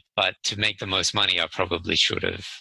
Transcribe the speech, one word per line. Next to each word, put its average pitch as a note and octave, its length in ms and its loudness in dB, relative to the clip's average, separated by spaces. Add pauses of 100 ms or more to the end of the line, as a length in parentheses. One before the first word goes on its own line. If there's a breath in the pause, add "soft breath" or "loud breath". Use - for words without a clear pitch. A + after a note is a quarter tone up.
(140)
But F#2+ 200 2 (100)
to G2+ 140 -2
make G#2 200 0
the - 80 -6
most F#2+ 280 0
money, F#2+ 260 2
I E2 100 2
probably E2+ 460 0
should - 260 2
have F2+ 240 -2 (140)